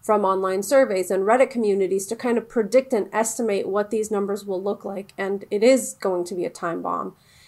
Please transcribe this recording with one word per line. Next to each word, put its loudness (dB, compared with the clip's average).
from 2
online 0
surveys 2
and 0
Reddit 4
communities 0
to -4
kind 0
of -4
predict 2
and 0
estimate -2
what -2
these -2
numbers -2
will -4
look -4
like, -10
and -4
it 0
is 4
going -2
to -8
be -4
a -4
time -8
bomb. -4